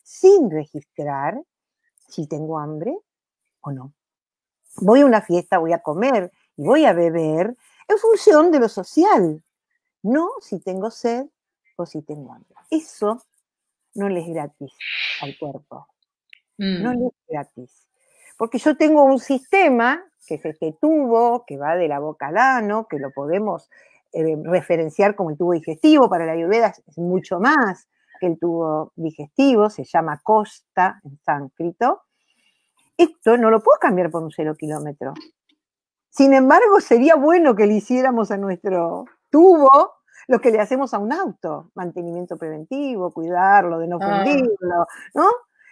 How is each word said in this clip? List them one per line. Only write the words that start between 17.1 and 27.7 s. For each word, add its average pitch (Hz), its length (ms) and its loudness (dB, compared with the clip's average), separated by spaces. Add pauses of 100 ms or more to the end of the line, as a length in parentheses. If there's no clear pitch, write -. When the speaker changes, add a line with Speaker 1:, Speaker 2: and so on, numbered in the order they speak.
Speaker 1:
gratis. 143 600 -16 (500)
Porque 233 200 -6
yo 302 180 0
tengo 311 280 4
un 269 160 4
sistema, 277 840 0 (240)
que 156 80 -8
es 147 100 -14
este 156 360 -8
tubo, 240 640 0
que 143 120 -14
va 151 180 -4
de 175 120 -2
la 143 120 -6
boca 151 280 -10
al 165 100 -6
ano, 226 500 0
que 151 120 -8
lo 135 120 -10
podemos, 170 580 -6 (440)
eh, 160 300 -4
referenciar 175 720 -2
como 185 140 -6
el 147 80 -10
tubo 175 160 -2
digestivo, 226 560 2
para 170 160 -2
la 160 80 -4
Ayurveda 190 400 0 (140)
es 151 100 -20
mucho 180 420 -6
más 226 480 0 (320)